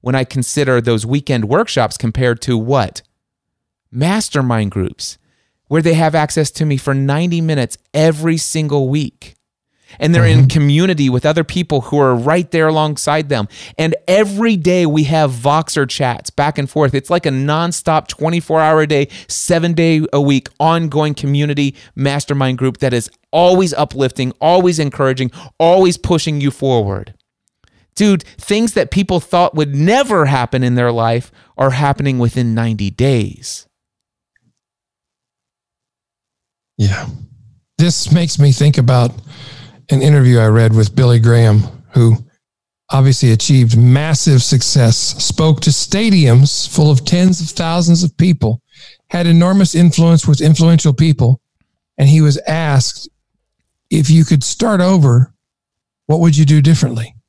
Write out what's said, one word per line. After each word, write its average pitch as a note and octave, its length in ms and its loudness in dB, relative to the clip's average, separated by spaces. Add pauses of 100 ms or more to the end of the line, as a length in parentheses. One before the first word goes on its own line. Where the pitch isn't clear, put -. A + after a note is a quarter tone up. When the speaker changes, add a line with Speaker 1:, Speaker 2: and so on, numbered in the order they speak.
Speaker 1:
when B2+ 120 -4
I C3 100 -2
consider C3 580 -2
those A2+ 240 -2
weekend B2+ 400 -4
workshops C3+ 500 -2
compared A#2+ 460 -4
to B2 160 -2
what? A#2 420 -4 (880)
Mastermind B2+ 840 -2
groups, - 460 -8 (500)
where D#3 140 0
they E3 120 2
have D#3+ 200 0
access D3+ 380 -2
to D#3 140 -6
me C#3+ 100 -2
for C3+ 180 -4
ninety D#3 460 -2
minutes D3+ 380 -4 (140)
every D#3+ 440 0
single D3 520 -4
week. - 460 -6 (680)
And D#3+ 120 0
they're E3+ 140 4
in A#2+ 140 4
Speaker 2:
Mm-hmm. C3+ 80 6
Speaker 1:
community D3 600 0
with B2 160 -2
other D#3 200 0
people D#3+ 380 -4
who D3 180 -4
are C3 160 2
right D3+ 340 -2
there D#3+ 160 0
alongside D#3 640 -2
them. B2 180 -2 (320)
And D#3+ 160 -2 (140)
every G#3 480 0
day F3 300 0
we D3+ 180 0
have D3+ 260 0
Voxer C#3 580 -2
chats - 420 -6
back C#3+ 280 -4
and C#3 100 -6
forth. C#3+ 260 -2
It's C3 160 -6
like - 160 -2
a D3 40 0
nonstop D#3 800 -4
twenty-four D#3+ 520 -4
hour D#3 220 2
a D3+ 60 0
day, C#3+ 180 0 (220)
seven E3+ 440 -2
day D#3+ 400 0
a C#3+ 80 0
week, C#3 280 0 (100)
ongoing D#3 560 -2
community C#3+ 640 -2 (180)
mastermind C3+ 640 -4
group B2+ 200 -4
that B2+ 140 -2
is A#2 160 -4 (220)
always F3+ 420 2
uplifting, C3 680 -4
always F3 400 2
encouraging, C3 500 -4 (280)
always F3+ 380 2
pushing D3+ 440 -4
you C#3 100 -2
forward. G#2+ 640 -4 (800)
Dude, G3 300 0
things - 500 -6
that - 160 -2
people F#3 300 -2
thought F3 340 -2
would D3 220 -2
never G3 500 0
happen C3 380 -2
in B2 100 0
their A#2+ 160 0
life A#2 400 -2 (260)
are C3+ 140 0
happening C#3 480 -2
within A#2+ 340 -2
ninety A2 380 -4
days. A#2+ 760 -4 (3000)
Speaker 2:
Yeah. G2+ 300 -2 (720)
This - 320 0
makes E3+ 300 0
me C#3+ 100 6
think C#3+ 280 2
about B2 340 2 (800)
an C3+ 120 2
interview C3 360 4
I A2 100 4
read A2+ 260 4
with G#2+ 220 2
Billy A#2+ 240 4
Graham, A2+ 400 4 (320)
who A2+ 240 4 (760)
obviously C3+ 420 2
achieved A#2 460 2
massive C3+ 640 2
success, A#2+ 540 2
spoke - 680 -2
to D#3+ 80 2
stadiums D3 960 2
full D3+ 220 2
of C3+ 140 2
tens F3+ 360 2
of D#3+ 80 -6
thousands E3+ 540 0
of E3+ 140 -4
people, C#3+ 460 0 (480)
had F3 160 -2
enormous F3 480 2
influence E3 520 4
with D3 140 2
influential D#3+ 520 4
people, C3 480 2 (580)
and C#3 100 4
he D#3 120 6
was D3 160 2 (100)
asked, D#3 640 -2 (840)
"If D#3 200 0
you D#3+ 140 6
could D3 200 0
start G#3+ 360 -2
over, D3 540 2 (720)
what D#3 140 0
would E3 160 2
you D#3 80 4
do D3+ 160 4
differently?" C3 540 0 (140)